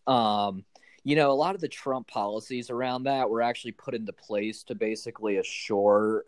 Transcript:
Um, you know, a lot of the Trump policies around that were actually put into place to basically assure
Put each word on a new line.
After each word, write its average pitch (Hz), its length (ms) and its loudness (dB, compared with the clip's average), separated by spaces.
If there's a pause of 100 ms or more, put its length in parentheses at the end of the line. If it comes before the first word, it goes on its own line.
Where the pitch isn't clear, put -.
Um, 104 580 2 (400)
you 147 120 2
know, 143 140 4
a - 20 4
lot 160 220 2
of 190 60 -8
the 151 80 -4
Trump 131 400 -6
policies 113 640 -4
around 127 340 -4
that 135 240 0
were 113 140 2
actually 117 300 -2
put - 220 -10
into 110 180 -6
place 107 520 -4
to 120 100 -8
basically 107 640 -2
assure 104 920 2